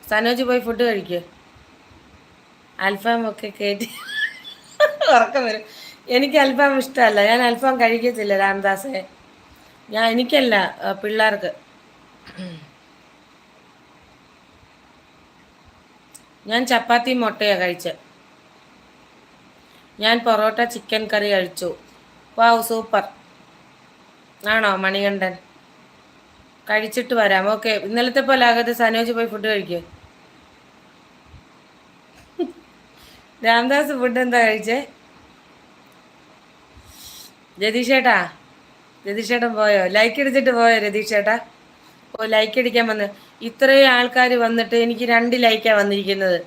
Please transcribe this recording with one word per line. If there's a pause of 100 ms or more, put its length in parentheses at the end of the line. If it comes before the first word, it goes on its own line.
സനോജ്
പോയി
ഫുഡ്
കഴിക്ക്. (1700)
അൽഫാം
ഒക്കെ (100)
കേറ്റി (1300)
ഉറക്കം
വരും. (520)
എനിക്ക്
അൽഫാം
ഇഷ്ടമല്ല, (100)
ഞാൻ
അൽഫാം
കഴിക്കത്തില്ല (100)
രാംദാസേ. (920)
ഞാൻ,
എനിക്കല്ല, (300)
ആ, (100)
പിള്ളേർക്ക്. (4000)
ഞാൻ (100)
ചപ്പാത്തി (100)
മുട്ടയാ
കഴിച്ചെ. (2000)
ഞാൻ (120)
പൊറോട്ട (160)
ചിക്കൻ (100)
കറി
കഴിച്ചു. (680)
വൗ, (140)
സൂപ്പർ. (1500)
ആണോ (140)
മണികണ്ഠൻ? (1300)
കഴിച്ചിട്ട്
വരാം.
ഓക്കെ, (140)
ഇന്നലത്തെ
പോലെ
ആകരുത്.
സനോജ്
പോയി
ഫുഡ്
കഴിക്ക്. (3750)
രാംദാസ്
ഫുഡ്
എന്താ
കഴിച്ചേ? (2750)
രതീഷ്
ചേട്ടാ, (880)
രതീഷ്
ചേട്ടൻ
പോയോ? (140)
ലൈക്ക്
അടിച്ചിട്ട്
പോയോ (120)
രതീഷ്
ചേട്ടാ? (800)
ഓ, (100)
ലൈക്ക്
അടിക്കാൻ
വന്ന്. (400)
ഇത്രയും
ആൾക്കാർ (140)
വന്നിട്ട് (100)
എനിക്ക് (100)
രണ്ട്
ലൈക്കാ
വന്നിരിക്കുന്നത്.